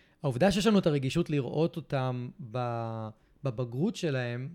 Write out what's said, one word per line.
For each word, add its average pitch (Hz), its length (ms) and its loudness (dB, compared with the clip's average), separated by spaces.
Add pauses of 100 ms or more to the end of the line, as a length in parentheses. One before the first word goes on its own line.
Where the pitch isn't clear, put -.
(240)
העובדה 143 280 4
שיש 180 160 2
לנו 208 120 8
את 180 80 4
הרגישות 147 420 2
לראות 151 460 0
אותם 127 540 -4 (220)
ב-, 117 560 -4 (360)
בבגרות 127 520 -2
שלהם, 127 600 -2